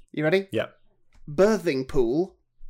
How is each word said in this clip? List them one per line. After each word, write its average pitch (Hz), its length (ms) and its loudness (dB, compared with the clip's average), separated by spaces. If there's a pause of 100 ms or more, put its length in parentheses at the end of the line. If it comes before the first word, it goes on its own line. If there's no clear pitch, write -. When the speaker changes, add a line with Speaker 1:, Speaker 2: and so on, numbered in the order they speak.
(120)
Speaker 1:
You 151 140 -4
ready? 190 260 0
Speaker 2:
Yep. - 240 -4 (540)
Speaker 1:
Birthing 170 580 0
pool, 143 480 0 (340)